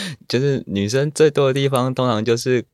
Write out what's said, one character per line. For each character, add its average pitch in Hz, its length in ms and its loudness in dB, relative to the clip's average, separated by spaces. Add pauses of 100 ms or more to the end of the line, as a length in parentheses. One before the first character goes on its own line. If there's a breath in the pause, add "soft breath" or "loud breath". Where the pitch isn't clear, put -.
(280 loud breath)
就 120 120 -2
是 139 280 0
女 98 200 -2
生 135 220 0
最 151 220 4
多 143 160 2
的 131 80 0
地 139 120 0
方， 131 240 0
通 127 160 -2
常 110 160 0
就 117 140 2
是 123 260 0 (100)